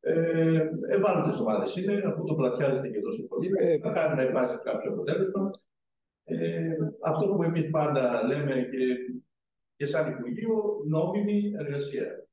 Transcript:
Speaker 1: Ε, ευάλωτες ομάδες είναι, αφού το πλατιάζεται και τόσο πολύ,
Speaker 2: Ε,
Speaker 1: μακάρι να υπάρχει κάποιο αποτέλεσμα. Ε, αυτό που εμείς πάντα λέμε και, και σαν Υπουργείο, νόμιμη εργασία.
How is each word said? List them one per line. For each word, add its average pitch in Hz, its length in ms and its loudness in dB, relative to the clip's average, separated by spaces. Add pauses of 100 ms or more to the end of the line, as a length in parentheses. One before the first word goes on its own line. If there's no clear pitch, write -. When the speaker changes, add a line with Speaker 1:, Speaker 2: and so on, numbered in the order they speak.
Speaker 1:
Ε, 160 680 4 (280)
ευάλωτες 196 440 2
ομάδες 110 360 0
είναι, 190 180 0 (160)
αφού 165 140 -4
το 156 100 0
πλατιάζεται 127 540 0
και 107 120 -4
τόσο - 260 -6
πολύ, - 220 -4 (140)
Speaker 2:
Ε, 165 220 4
Speaker 1:
μακάρι 156 320 2
να 131 140 2
υπάρχει 123 260 0 (120)
κάποιο - 240 -2
αποτέλεσμα. 190 580 0 (760)
Ε, - 520 -2 (260)
αυτό 160 240 0
που 196 160 2
εμείς 165 280 0
πάντα 151 320 2 (260)
λέμε 143 260 0 (160)
και, 127 140 0 (920)
και 143 100 -4
σαν 156 260 0
Υπουργείο, 220 420 -4 (320)
νόμιμη 202 720 0
εργασία. - 640 -6 (100)